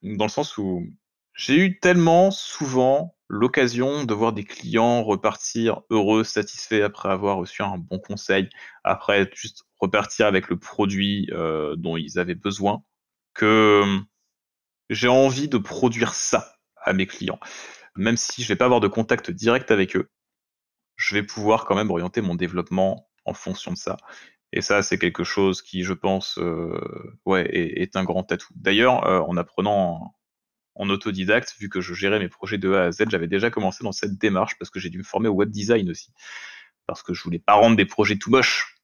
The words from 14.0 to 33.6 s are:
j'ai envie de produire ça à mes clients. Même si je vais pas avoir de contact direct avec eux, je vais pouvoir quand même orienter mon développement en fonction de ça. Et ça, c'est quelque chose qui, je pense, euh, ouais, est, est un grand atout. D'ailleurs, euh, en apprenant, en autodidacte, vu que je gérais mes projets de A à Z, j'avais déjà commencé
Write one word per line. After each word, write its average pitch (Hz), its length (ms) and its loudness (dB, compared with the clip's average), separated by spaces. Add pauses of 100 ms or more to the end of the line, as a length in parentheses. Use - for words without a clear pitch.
j'ai 120 200 0
envie 135 380 4
de 139 120 0
produire 120 560 0
ça - 420 -2 (200)
à - 180 -2
mes 95 120 0
clients. - 320 -8 (560)
Même 110 220 0
si - 260 -6
je 110 60 -8
vais 101 80 0
pas 123 80 2
avoir 123 160 6
de 104 80 2
contact 113 420 -2
direct 113 400 0
avec 98 240 2
eux, - 160 -2 (840)
je - 180 -4
vais 104 80 0
pouvoir 107 440 0
quand 98 100 2
même 104 140 0
orienter 90 320 -2
mon 90 120 -2
développement 90 720 -2 (180)
en - 80 -4
fonction - 360 -10
de 90 60 -6
ça. - 220 -8 (540)
Et - 100 -2
ça, 101 200 2
c'est 98 160 -2
quelque 90 240 -2
chose 95 380 0
qui, 92 240 -8
je 95 80 -4
pense, 95 460 -4
euh, 85 420 -4 (460)
ouais, 92 280 2
est, 85 280 -2
est 92 120 -6
un 95 100 0
grand 90 280 -4
atout. - 240 -8
D'ailleurs, 117 500 2
euh, 90 140 2
en 82 160 -2
apprenant, 90 800 -2 (580)
en 98 160 -4
autodidacte, 98 720 -2
vu 101 80 -10
que 92 120 -4
je 90 140 -8
gérais 98 240 0
mes 92 100 -2
projets 98 300 -8
de 95 140 0
A 95 120 4
à 85 60 2
Z, 104 200 0
j'avais 85 180 -2
déjà 98 220 0
commencé 104 340 -4